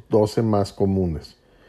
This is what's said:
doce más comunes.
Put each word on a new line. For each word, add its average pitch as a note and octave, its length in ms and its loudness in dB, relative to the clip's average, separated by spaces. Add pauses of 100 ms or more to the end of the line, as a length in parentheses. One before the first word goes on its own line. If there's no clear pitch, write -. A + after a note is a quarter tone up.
doce G#2+ 340 2
más G#2 300 0
comunes. F#2+ 640 -2 (320)